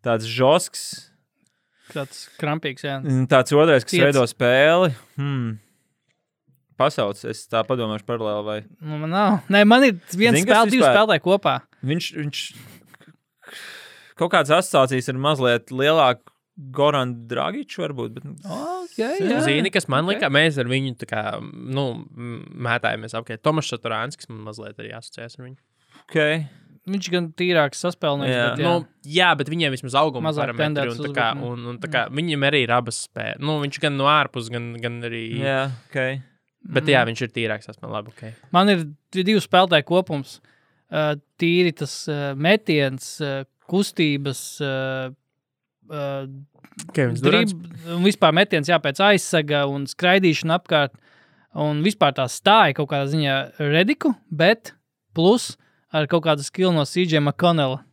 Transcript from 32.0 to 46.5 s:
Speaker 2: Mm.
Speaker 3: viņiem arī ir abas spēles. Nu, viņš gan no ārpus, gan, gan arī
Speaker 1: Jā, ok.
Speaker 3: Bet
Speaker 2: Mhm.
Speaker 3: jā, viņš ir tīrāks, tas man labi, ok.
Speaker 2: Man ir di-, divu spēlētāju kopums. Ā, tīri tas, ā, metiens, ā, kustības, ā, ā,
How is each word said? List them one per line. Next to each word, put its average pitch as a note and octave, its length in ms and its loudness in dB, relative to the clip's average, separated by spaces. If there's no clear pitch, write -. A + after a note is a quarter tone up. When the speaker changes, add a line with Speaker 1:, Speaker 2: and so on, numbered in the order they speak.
Speaker 2:
Mm. B2+ 100 -12
Speaker 3:
viņiem D#3 300 -2
arī C#3+ 140 2
ir A#2 80 -2
abas A#2+ 360 -2
spēles. G#2+ 320 -10
Nu, D3+ 220 -4
viņš C#3+ 180 -6
gan D3 180 -2
no C3+ 80 0
ārpus, C3+ 440 0
gan, A#2+ 240 -8
gan A#2 280 -8
arī A#2 380 -8
Speaker 1:
Jā, C3+ 320 -2
ok. C3 340 -4
Speaker 3:
Bet D3+ 180 -2
Speaker 2:
Mhm. D3+ 80 0
Speaker 3:
jā, B2+ 160 6
viņš A2+ 140 -6
ir A#2+ 80 -4
tīrāks, A2 380 -6
tas - 140 -20
man A2 100 -12
labi, G#2+ 180 -8
ok. A2+ 240 -20
Speaker 2:
Man F#3 180 4
ir F3 140 2
di-, F#3 100 -2
divu G#3 160 4
spēlētāju F3 460 4
kopums. E3+ 560 -2
Ā, D3+ 240 -2
tīri F3 340 2
tas, - 200 -8
ā, C#3+ 280 -6
metiens, D3+ 840 0
ā, C3+ 240 -6
kustības, D3 880 -2
ā, C3 560 -6
ā, C#3 540 -10